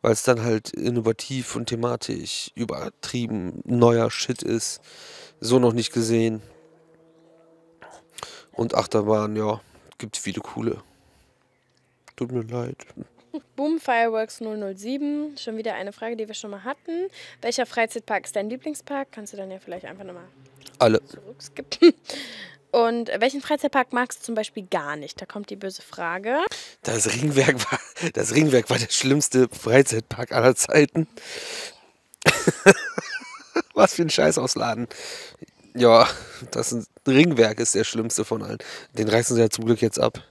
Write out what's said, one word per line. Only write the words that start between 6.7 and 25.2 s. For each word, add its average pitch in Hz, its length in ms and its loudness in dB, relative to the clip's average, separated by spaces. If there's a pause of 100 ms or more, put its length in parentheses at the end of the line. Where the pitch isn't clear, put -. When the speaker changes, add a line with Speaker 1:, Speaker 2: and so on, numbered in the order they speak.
Speaker 1:
Und 117 240 -4
Achterbahn, 107 600 0
ja, 107 240 -2 (360)
gibt - 200 -12
viele 98 240 -6
coole. - 400 -6 (1400)
Tut 123 160 -6
mir 120 80 -2
leid. 120 340 -8 (800)
Speaker 2:
Boom 302 240 -2
Fireworks 233 600 0
null 220 160 -8
null 196 180 -8
sieben, 285 600 -6
schon 226 200 -10
wieder 220 180 -6
eine 196 180 -10
Frage, 226 240 -10
die 220 100 -8
wir 214 80 -14
schon 208 160 -12
mal 196 120 -14
hatten. 330 440 -8 (340)
Welcher 240 240 -2
Freizeitpark 226 600 -4
ist - 100 -10
dein 208 140 -2
Lieblingspark? 277 600 -8
Kannst 208 200 -16
du 208 60 -16
dann 190 140 -12
ja 190 80 -14
vielleicht 185 260 -14
einfach 190 180 -16
nochmal 180 240 -18 (520)
Speaker 1:
Alle. 110 260 4
Speaker 2:
zurückskippen. - 960 2
<laughs> - 40 -20 (680)
Und 233 380 2 (100)
welchen 269 220 0
Freizeitpark 277 520 0
magst 247 260 -2
du - 60 -18
zum 233 100 -6
Beispiel 208 340 -8
gar 147 260 -4
nicht? 151 260 -14